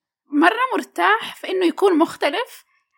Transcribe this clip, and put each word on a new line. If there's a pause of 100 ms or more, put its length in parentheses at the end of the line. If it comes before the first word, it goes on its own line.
(260)
مرة (160)
مرتاح
في
إنه
يكون
مختلف، (340)